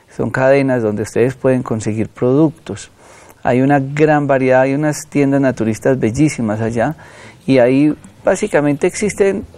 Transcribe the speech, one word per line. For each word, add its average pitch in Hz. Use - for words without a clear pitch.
son 123
cadenas 131
donde 107
ustedes 123
pueden 127
conseguir 110
productos. 131
Hay 123
una 143
gran 147
variedad, 131
hay 135
unas 151
tiendas 139
naturistas 127
bellísimas 120
allá, 117
y 131
ahí 135
básicamente 156
existen 196